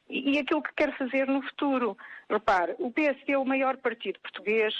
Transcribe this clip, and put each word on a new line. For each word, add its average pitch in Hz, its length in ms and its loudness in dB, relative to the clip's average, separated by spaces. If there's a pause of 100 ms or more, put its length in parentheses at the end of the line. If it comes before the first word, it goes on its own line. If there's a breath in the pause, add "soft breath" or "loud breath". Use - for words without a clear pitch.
e, 277 260 0
e 294 40 2
aquilo 294 220 0
que - 140 -8
quer 294 220 0
fazer 269 300 0
no 269 160 0
futuro. 262 540 0 (320 loud breath)
Repare, 190 480 2
o 262 140 -4
P 311 120 0
S 269 220 0
D 285 80 0
é 277 40 4
o 269 80 2
maior 262 320 0
partido 226 420 -4
português 214 600 0